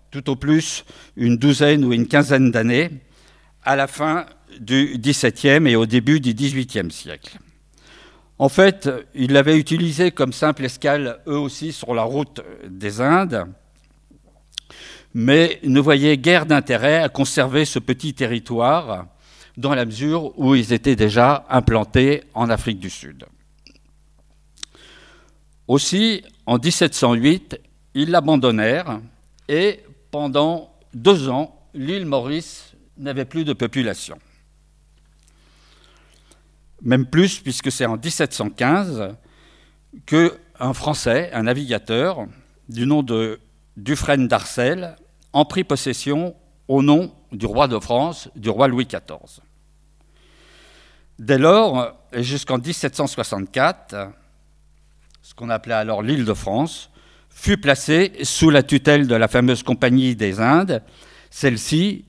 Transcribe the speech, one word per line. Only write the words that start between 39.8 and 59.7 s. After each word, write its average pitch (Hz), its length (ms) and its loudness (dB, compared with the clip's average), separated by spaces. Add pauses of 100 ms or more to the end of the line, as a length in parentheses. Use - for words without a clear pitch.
que 170 280 4 (240)
un 127 140 -4
Français, 147 580 -2
un 117 120 -4
navigateur, 123 840 -4 (440)
du 117 180 -4
nom 151 160 2
de 113 360 -4 (380)
Dufresne 135 500 0
d'Arcel, 147 680 -4 (360)
en 147 140 2
prit 185 180 -4
possession 143 720 -4 (320)
au 135 140 2
nom 151 320 2 (180)
du 110 140 -8
roi 117 220 2
de 117 120 -2
France, 139 560 -4
du 110 140 -8
roi 113 180 2
Louis 123 180 -2
quatorze. - 560 -14 (1800)
Dès 123 180 2
lors, 151 560 4 (180)
et 123 120 -4
jusqu'en 131 340 -4
dix-sept 147 380 -6
cent 143 120 -2
soixante-quatre, 104 1000 -4 (1120)
ce - 120 -20
qu'on 117 160 -12
appelait 113 240 -4
alors 110 300 -2
l'île 127 220 -2
de 107 80 0
France, 113 580 -6 (380)
fut - 280 0
placée 165 640 2
sous 160 280 2
la 147 120 8
tutelle 143 460 2
de 120 80 2
la 113 120 4
fameuse 123 360 2
Compagnie 127 520 0